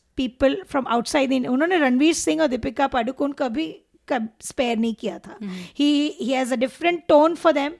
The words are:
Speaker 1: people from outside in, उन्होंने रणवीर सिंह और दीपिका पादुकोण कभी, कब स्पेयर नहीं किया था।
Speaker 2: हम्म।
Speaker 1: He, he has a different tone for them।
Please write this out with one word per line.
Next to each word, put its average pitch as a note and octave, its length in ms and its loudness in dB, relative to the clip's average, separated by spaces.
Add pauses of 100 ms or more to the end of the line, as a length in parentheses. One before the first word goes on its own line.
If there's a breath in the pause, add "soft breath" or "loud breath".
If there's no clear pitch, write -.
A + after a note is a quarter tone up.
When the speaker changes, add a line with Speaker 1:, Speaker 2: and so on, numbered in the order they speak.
(200)
Speaker 1:
people C4+ 460 0
from C4+ 200 -4
outside B3+ 460 0
in, B3+ 160 -2
उन्होंने D#4 280 2
रणवीर C#4+ 380 4
सिंह D#4 280 0
और D4+ 60 4
दीपिका B3+ 380 -2
पादुकोण C4+ 460 -2
कभी, C#4+ 480 -6 (280)
कब A3+ 200 -2 (120)
स्पेयर A#3+ 380 -2
नहीं A3+ 160 0
किया G3 240 -8
था। C#4 240 -20
Speaker 2:
हम्म। F#3 140 -10 (240 loud breath)
Speaker 1:
He, D4 300 2 (120)
he D4+ 60 -4
has C4 280 -2
a - 20 -2
different D#4+ 400 0 (120)
tone D#4 240 6
for D#4 180 2
them। C#4+ 280 -2